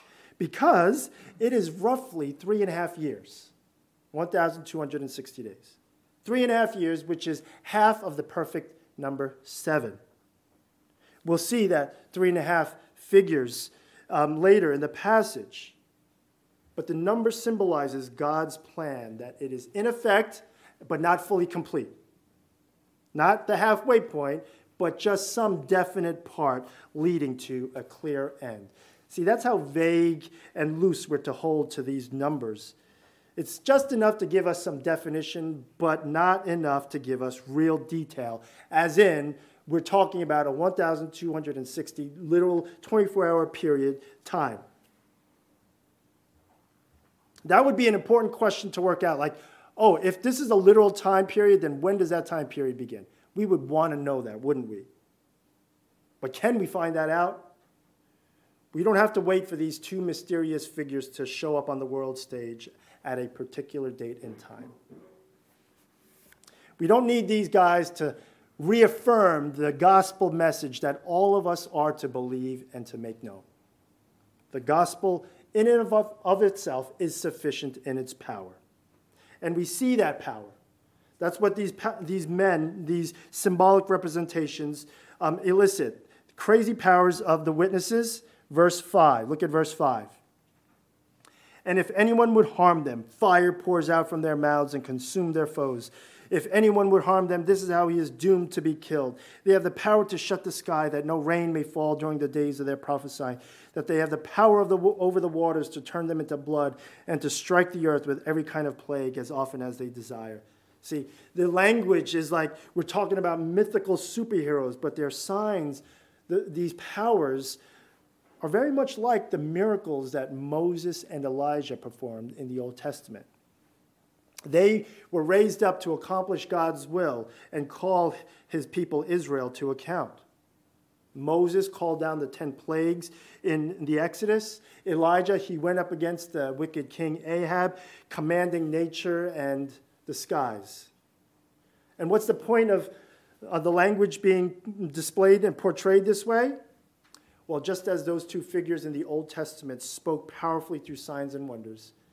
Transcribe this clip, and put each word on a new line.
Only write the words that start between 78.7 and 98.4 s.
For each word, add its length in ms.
And 140
we 100
see 320
that 220
power. 320
That's 200
what 160
these 160
pa-, 300
these 260
men, 580
these 280
symbolic 580
representations, 1000
um, 220
elicit. 680
Crazy 380
powers 480
of 240
the 60
witnesses, 720
verse 320
five. 480
Look 140
at 60
verse 240
five. 340
"And 140
if 160
anyone 400
would 160
harm 320
them, 200
fire 500
pours 360
out 200
from 120
their 140
mouths 380
and 100
consume 500
their 140
foes. 440
If 220
anyone 380
would 140
harm 240
them, 180
this 160
is 80
how 200
he 100
is 100
doomed 440